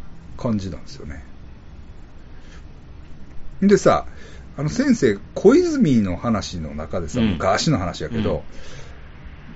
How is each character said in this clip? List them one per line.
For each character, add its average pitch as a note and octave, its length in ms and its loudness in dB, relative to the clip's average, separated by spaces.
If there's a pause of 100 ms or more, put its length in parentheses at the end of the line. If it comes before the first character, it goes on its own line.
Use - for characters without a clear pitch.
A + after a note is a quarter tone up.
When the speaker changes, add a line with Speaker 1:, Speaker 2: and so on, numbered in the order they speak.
(380)
Speaker 1:
感 A2+ 200 0
じ F#2+ 140 -4
な - 60 -8
ん - 40 -14
で - 80 -14
す - 60 -12
よ - 100 -12
ね。 D#2 180 -10 (2500)
で G3 160 10
さ、 F#2+ 280 6 (520)
あ C3+ 60 -2
の、 D3+ 60 0
先 C#4 260 4
生、 G#2+ 220 4 (160)
小 A#3 220 8
泉 C4 460 6
の F2+ 160 0
話 G2+ 420 -2
の D2 160 -6
中 D#2+ 240 -4
で E2 80 -2
さ、 B2 140 -2
Speaker 2:
う - 20 4
ん。 G#2+ 100 4
Speaker 1:
昔 F#2+ 360 2
の C#3+ 80 4
話 F2 260 -4
や D2+ 60 -4
け A2 80 -4
ど、 G2 280 0 (1000)
Speaker 2:
う - 40 -14
ん。 - 40 -16